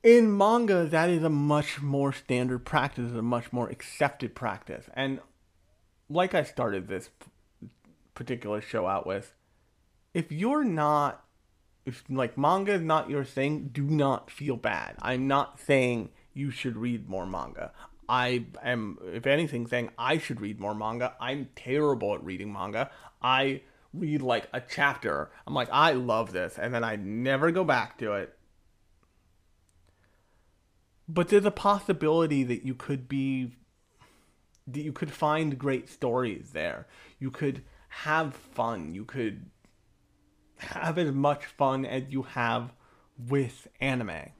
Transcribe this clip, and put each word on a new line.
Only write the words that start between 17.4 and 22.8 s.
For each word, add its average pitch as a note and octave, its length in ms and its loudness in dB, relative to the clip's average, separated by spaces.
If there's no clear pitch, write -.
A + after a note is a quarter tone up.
I B2 380 2
am, A#2 360 -4
if A#2+ 160 -4
anything, C#3 400 0
saying A#2+ 300 -2
I C#3 220 0
should - 200 -8
read G#2 180 -6
more G#2 180 -4
manga. A2+ 440 -4
I'm B2+ 360 -6
terrible C3 580 0
at - 100 -6
reading F#2+ 300 -8
manga. G#2 380 -4